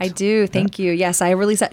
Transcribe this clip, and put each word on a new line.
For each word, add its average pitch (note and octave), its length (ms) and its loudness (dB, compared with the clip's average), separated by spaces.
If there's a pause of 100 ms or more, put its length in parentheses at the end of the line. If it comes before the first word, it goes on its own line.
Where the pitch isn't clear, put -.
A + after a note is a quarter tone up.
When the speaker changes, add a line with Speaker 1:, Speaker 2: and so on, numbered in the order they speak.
Speaker 1:
I F#3 80 -4
do. G3+ 380 0
Thank G3 320 -2
Speaker 2:
Yeah. F#3+ 80 -2
Speaker 1:
you. F3 60 0
Yes, F3 280 0
I F3+ 120 2
release G3+ 300 2 (100)